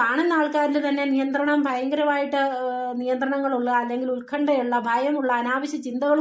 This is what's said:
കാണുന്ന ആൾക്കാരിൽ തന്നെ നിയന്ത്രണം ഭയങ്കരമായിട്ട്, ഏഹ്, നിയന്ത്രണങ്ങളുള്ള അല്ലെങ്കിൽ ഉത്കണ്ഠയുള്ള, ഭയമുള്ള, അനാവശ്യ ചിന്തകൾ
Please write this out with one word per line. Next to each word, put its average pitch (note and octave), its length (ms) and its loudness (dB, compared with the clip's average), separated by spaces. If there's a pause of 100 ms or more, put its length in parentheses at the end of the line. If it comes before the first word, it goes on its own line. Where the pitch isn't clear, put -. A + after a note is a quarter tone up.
കാണുന്ന D4+ 320 2
ആൾക്കാരിൽ D4 440 2 (100)
തന്നെ C#4+ 180 0
നിയന്ത്രണം C#4 580 2
ഭയങ്കരമായിട്ട്, C#4 800 0 (160)
ഏഹ്, B3 420 -4
നിയന്ത്രണങ്ങളുള്ള B3+ 720 0 (120)
അല്ലെങ്കിൽ B3 280 -4
ഉത്കണ്ഠയുള്ള, B3+ 640 0 (140)
ഭയമുള്ള, C4 440 0
അനാവശ്യ C4 540 -2
ചിന്തകൾ C#4+ 340 2